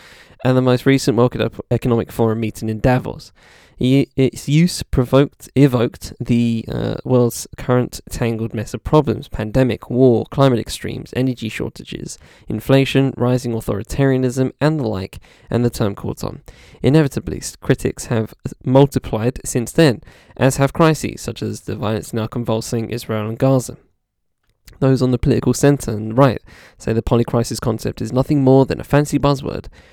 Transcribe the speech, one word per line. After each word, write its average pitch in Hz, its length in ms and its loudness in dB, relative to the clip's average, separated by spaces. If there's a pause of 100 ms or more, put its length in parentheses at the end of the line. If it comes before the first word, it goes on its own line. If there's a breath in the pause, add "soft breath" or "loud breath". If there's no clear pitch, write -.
(440 loud breath)
And 127 120 4
the 127 60 4
most 123 220 2
recent 135 320 2
World 123 180 2
Eco-, 113 360 -6
Economic 117 420 0
Forum 113 280 0
meeting 110 280 -6
in 110 100 -6
Davos. - 540 -2 (480 soft breath)
I-, 131 360 2
its - 320 0
use 160 340 2
provoked, - 720 2
evoked 123 640 2
the, 117 480 0
uh, 110 360 -4
world's 120 420 0 (100)
current - 440 -2 (100)
tangled 113 420 -4
mess 107 220 -8
of - 80 -10
problems: - 460 2
pandemic, 107 600 -2
war, 120 380 4
climate 135 320 2
extremes, - 560 -10
energy 123 340 -4
shortages, - 720 -10 (300 soft breath)
inflation, 135 680 2
rising 123 360 -2
authoritarianism, 127 1080 -2
and 151 200 0
the 120 60 -4
like, 95 340 -8 (280 soft breath)
and 120 160 0
the 120 60 2
term 101 240 -2
caught - 300 -10
on. - 180 -10 (400 loud breath)
Inevitably, - 560 2
s-, - 160 -12
critics - 520 -4
have 113 280 -4 (300)
multiplied 127 800 2
since - 260 -4
then, 156 320 2 (340 soft breath)
as 131 200 2
have 139 160 0
crises - 480 0
such - 200 -10
as 107 220 -8
the 104 140 -8
violence 107 360 -4
now 113 140 -4
convulsing 113 640 -4
Israel 110 380 -6
and 113 100 -8
Gaza. 131 380 0 (1040)
Those 131 220 2
on 127 80 2
the 123 80 0
political 123 360 0
centre 143 360 2
and 110 260 -6
right 131 240 4 (360 loud breath)
say - 160 -4
the 113 100 -2
polycrisis 117 560 0
concept 110 420 -4
is 113 120 -8
nothing 135 320 2
more 131 200 8
than - 160 -6
a - 40 -12
fancy 147 340 0
buzzword. 139 480 -2 (260 soft breath)